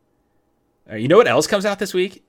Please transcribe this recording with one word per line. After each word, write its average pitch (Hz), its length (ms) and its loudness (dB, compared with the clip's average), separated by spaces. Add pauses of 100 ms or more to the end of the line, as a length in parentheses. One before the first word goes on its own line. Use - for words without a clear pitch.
(920)
Uh, 107 60 -12
you 113 120 -4
know 170 80 4
what 226 120 6
else 127 180 0
comes 196 180 -4
out 202 140 -4
this 196 160 -8
week? 185 340 -4